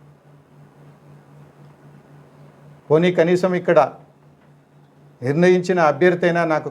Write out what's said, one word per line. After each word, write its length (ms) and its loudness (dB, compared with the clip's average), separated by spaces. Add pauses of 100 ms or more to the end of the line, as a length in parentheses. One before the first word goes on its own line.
(3000)
పోనీ 280 2
కనీసం 320 0 (100)
ఇక్కడ 200 2 (1400)
నిర్ణయించిన 580 0 (100)
అభ్యర్థి 360 0
అయినా 180 0
నాకు 260 -4